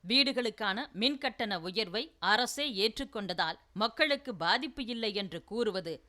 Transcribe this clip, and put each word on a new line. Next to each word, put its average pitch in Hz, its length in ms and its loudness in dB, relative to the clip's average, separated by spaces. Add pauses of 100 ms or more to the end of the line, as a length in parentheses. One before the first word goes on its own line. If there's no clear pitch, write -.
வீடுகளுக்கான 233 840 2 (120)
மின்கட்டண 240 600 0
உயர்வை 190 440 -2 (220)
அரசே 247 480 2
ஏற்றுக்கொண்டதால் 196 840 -2 (160)
மக்களுக்கு 277 640 0
பாதிப்பு 247 500 0
இல்லை 226 300 -2
என்று 190 280 -4
கூறுவது 190 500 -2 (160)